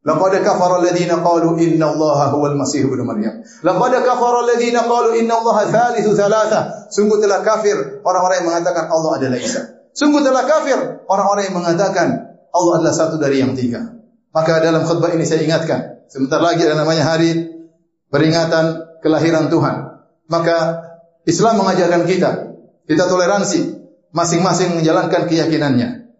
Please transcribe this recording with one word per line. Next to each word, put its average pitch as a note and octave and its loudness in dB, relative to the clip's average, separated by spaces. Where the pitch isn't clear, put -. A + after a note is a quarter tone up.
"Laqad F3+ 0
kafara F3+ 2
alladziina F3 0
qalu E3 2
inna D#3 2
Allaha C#3+ 0
huwal D3 0
Masih C3+ -2
ibnu B2+ -2
Maryam. A2 -6
Laqad B3 0
kafara A#3+ 2
alladziina A#3 0
qalu A3+ 2
inna A3+ 0
Allaha G#3+ 0
thalithu A3 2
thalatha." G#3 0
Sungguh G#3 0
telah G3+ 0
kafir G#3 -2
orang-orang F#3 0
yang E3+ -2
mengatakan E3+ -2
Allah D#3+ -2
adalah B2+ -2
Isa. - -8
Sungguh D4 2
telah C4 2
kafir D4 -2
orang-orang G3 0
yang F3+ -4
mengatakan F3 0
Allah E3+ 2
adalah D3+ 0
satu D#3 -2
dari C3+ 0
yang B2 -2
tiga. A#2+ -6
Maka D#3+ 0
dalam D#3+ 2
khutbah E3 0
ini E3 -2
saya D#3+ 0
ingatkan, D3 -4
sebentar C3+ -2
lagi E3+ 2
ada D3+ 2
namanya D#3 0
hari E3 0
peringatan D#3+ 0
kelahiran D#3 2
Tuhan. C#3+ 0
Maka E3 0
Islam G3+ 2
mengajarkan F3 2
kita, E3+ 0
kita E3 2
toleransi, F#3 0
masing-masing E3+ 0
menjalankan E3 0
keyakinannya. D3+ -2